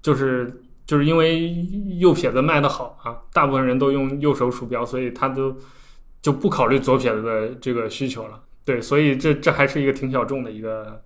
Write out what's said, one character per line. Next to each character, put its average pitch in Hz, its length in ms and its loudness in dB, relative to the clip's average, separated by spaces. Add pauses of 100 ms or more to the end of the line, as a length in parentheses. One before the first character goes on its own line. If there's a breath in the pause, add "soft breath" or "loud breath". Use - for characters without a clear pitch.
就 151 140 2
是， 127 480 -2 (240)
就 147 100 0
是 143 80 4
因 160 140 4
为 165 360 2 (440)
右 180 120 6
撇 131 220 0
子 127 80 2
卖 147 220 2
得 143 40 2
好 - 380 -4
啊， 117 100 -8 (200)
大 151 120 4
部 135 60 2
分 131 140 2
人 127 120 2
都 139 140 4
用 139 260 -2
右 147 160 2
手 127 160 0
鼠 123 140 -8
标， 117 220 -4
所 127 120 -6
以 127 120 -4
它 135 180 -2
都， 135 260 -4 (680 loud breath)
就 147 100 2
不 147 160 0
考 127 180 2
虑 131 120 4
左 135 180 2
撇 127 160 2
子 107 100 -2
的 113 260 -2 (120)
这 123 140 -4
个 113 160 -4
需 135 180 -6
求 120 140 -8
了。 107 180 -16 (240)
对， 123 160 -2
所 139 180 2
以 147 200 4
这， 147 160 2
这 151 180 2
还 139 140 4
是 139 160 -2
一 - 20 0
个 135 80 2
挺 135 180 -4
小 127 140 0
众 135 180 -6
的 117 80 -10
一 107 120 -12
个 107 440 -10